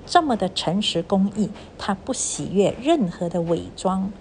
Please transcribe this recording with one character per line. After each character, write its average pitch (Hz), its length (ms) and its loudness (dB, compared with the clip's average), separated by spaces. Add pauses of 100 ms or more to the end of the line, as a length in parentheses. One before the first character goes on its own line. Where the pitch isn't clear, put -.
这 - 140 6
么 277 160 2
的 185 120 0
诚 180 340 0
实 - 220 0
公 196 320 2
义， 214 140 0 (280)
他 - 160 -2
不 - 180 -6
喜 - 400 -4
悦 190 300 4
任 277 260 4
何 175 200 -4
的 170 140 0
伪 165 200 0 (140)
装 190 340 -2 (100)